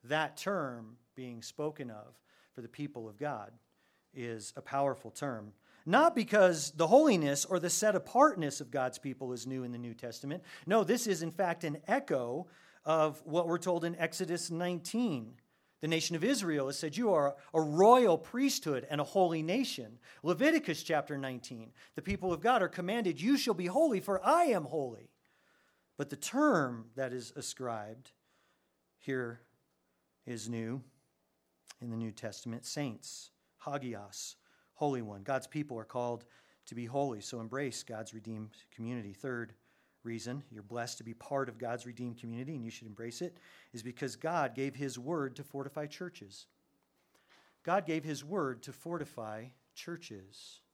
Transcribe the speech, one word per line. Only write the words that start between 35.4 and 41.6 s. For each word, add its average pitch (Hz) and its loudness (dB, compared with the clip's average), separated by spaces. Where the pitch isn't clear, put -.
people 147 -6
are 110 -8
called 120 -4
to - -14
be 120 -6
holy, 131 -2
so 120 -10
embrace 123 -6
God's 110 -10
redeemed 110 -10
community. 113 -8
Third 117 -8
reason 117 -6
you're 107 -14
blessed 117 -8
to 113 -14
be 113 -12
part 135 -4
of 113 -16
God's 120 -6